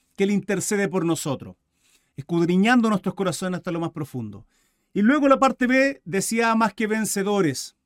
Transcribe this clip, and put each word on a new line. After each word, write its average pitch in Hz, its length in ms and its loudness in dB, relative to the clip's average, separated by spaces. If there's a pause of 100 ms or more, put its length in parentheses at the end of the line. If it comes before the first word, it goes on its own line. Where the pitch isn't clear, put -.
(160)
que 196 100 0
Él 202 60 0
intercede 202 560 -2
por 170 180 -2
nosotros, 131 500 -4 (600)
escudriñando 185 760 2
nuestros 190 260 -2
corazones 185 420 -4
hasta 175 140 -10
lo 170 80 -6
más 165 120 -6
profundo. 113 540 -12 (480)
Y 190 80 0
luego 277 260 4
la 269 120 6
parte 262 280 2
B 262 380 2
decía, 226 500 0
"Más 220 180 2
que 220 140 -2
vencedores", 202 880 -2 (100)